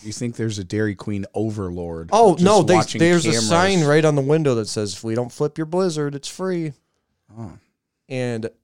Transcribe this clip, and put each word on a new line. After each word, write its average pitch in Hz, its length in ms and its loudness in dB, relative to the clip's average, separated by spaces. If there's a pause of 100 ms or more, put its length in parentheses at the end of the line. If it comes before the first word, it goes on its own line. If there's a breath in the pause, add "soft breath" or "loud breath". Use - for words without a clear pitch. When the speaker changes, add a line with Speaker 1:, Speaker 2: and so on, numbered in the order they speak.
Speaker 1:
You 110 100 -12
think 120 240 -8
there's 110 220 -4
a 101 60 -6
Dairy 104 320 -2
Queen 101 300 -6 (100)
overlord 90 760 -6
Speaker 2:
Oh, 208 220 6
Speaker 1:
just 165 100 0
Speaker 2:
no, 196 200 6
they, 180 100 4
Speaker 1:
watching - 260 0
Speaker 2:
there's 170 240 4
Speaker 1:
cameras? - 200 0
Speaker 2:
a 107 40 -2
sign 180 360 2
right 151 200 4
on 151 120 4
the 139 60 0
window 143 340 2
that 110 120 -2
says, 104 260 -4
"If - 100 -16
we 113 100 -4
don't 120 180 -4
flip 147 280 -4
your 160 80 -6
Blizzard, 156 480 -2
it's 135 120 -12
free." 175 460 -6 (640)
Speaker 1:
Oh. 110 140 -12 (580)
Speaker 2:
And 120 400 -6 (140)